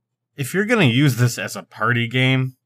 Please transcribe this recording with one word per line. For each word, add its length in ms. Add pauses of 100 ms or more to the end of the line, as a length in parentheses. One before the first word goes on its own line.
(380)
if 160
you're 120
gonna 200
use 320
this 200
as 200
a 60
party 440
game, 480 (100)